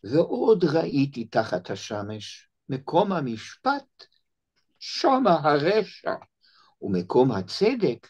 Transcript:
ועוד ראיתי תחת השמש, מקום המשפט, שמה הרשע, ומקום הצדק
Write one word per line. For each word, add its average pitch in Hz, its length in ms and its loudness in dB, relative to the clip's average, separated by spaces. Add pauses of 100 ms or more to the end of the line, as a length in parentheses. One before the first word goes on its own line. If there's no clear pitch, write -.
ועוד 180 600 2
ראיתי 139 600 0
תחת 104 460 -4
השמש, 104 760 -10 (200)
מקום 170 440 -2
המשפט, 160 920 -6 (720)
שמה 262 640 2
הרשע, 156 720 0 (680)
ומקום 101 500 2
הצדק 156 760 -2